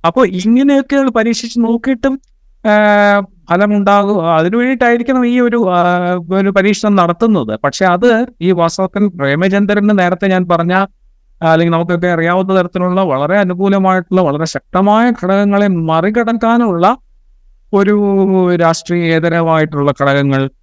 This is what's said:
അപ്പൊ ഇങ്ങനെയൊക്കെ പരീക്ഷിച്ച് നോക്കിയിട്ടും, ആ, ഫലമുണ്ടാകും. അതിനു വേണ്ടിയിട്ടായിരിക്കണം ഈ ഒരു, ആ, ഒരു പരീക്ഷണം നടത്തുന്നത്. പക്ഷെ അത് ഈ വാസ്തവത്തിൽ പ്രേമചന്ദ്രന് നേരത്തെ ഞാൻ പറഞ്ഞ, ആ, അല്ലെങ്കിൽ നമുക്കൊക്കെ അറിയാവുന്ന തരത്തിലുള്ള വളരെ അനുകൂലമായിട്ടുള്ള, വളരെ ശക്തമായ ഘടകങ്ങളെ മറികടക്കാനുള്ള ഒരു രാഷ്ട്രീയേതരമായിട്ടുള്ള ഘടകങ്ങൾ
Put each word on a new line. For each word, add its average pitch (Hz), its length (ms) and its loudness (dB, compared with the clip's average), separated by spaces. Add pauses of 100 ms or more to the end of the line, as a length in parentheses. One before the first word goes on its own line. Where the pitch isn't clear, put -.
അപ്പൊ 254 180 2
ഇങ്ങനെയൊക്കെ 269 840 2
പരീക്ഷിച്ച് 226 500 -2
നോക്കിയിട്ടും, 240 640 -2 (380)
ആ, 208 600 2
ഫലമുണ്ടാകും. 202 1160 0
അതിനു 175 220 0
വേണ്ടിയിട്ടായിരിക്കണം 240 680 0
ഈ 240 140 0
ഒരു, 233 300 0
ആ, 175 160 2 (500)
ഒരു 196 140 2
പരീക്ഷണം 202 460 0
നടത്തുന്നത്. 170 680 0
പക്ഷെ - 220 -2
അത് 220 400 2 (160)
ഈ 175 100 0
വാസ്തവത്തിൽ 185 560 -2
പ്രേമചന്ദ്രന് 196 920 0
നേരത്തെ 180 280 0
ഞാൻ 185 200 0
പറഞ്ഞ, 175 260 0
ആ, 190 140 0 (560)
അല്ലെങ്കിൽ 165 300 2
നമുക്കൊക്കെ 170 340 -2
അറിയാവുന്ന 180 540 0
തരത്തിലുള്ള 180 400 -2
വളരെ 151 360 0
അനുകൂലമായിട്ടുള്ള, 185 840 0
വളരെ 156 240 -2
ശക്തമായ 208 640 0
ഘടകങ്ങളെ 202 580 0
മറികടക്കാനുള്ള 208 1300 0 (760)
ഒരു 196 840 2
രാഷ്ട്രീയേതരമായിട്ടുള്ള 165 1500 0
ഘടകങ്ങൾ 139 480 0 (140)